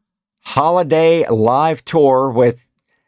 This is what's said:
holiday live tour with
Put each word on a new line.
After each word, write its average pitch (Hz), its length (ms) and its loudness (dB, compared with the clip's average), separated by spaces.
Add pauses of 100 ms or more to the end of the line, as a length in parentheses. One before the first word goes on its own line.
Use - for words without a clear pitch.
(420)
holiday 165 880 0
live 127 560 -2
tour 135 460 0
with 120 380 -2 (400)